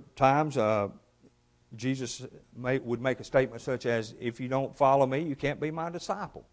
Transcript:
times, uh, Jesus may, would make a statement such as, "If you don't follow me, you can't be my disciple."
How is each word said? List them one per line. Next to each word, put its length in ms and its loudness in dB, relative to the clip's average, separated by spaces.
times, 420 4
uh, 340 2
Jesus 500 -4
may, 240 -2
would 220 -2
make 180 0
a 60 -14
statement 380 0
such 220 -4
as, 360 0
"If 180 -4
you 80 -6
don't 300 -2
follow 320 6
me, 140 -2
you 120 -4
can't 240 -4
be 140 -4
my 180 -6
disciple." 640 -8